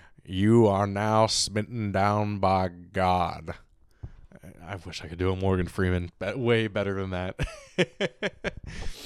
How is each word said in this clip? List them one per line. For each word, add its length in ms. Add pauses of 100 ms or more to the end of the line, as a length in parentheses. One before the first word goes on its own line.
(240)
"You 420
are 220
now 400
smitten 640
down 460
by 300
God." 840 (1120)
I 80 (100)
wish 200
I 40
could 100
do 120
a 60
Morgan 320
Freeman 500
be-, 140
way 340
better 340
than 100
that. 260 (400)
<laughs> 800 (500)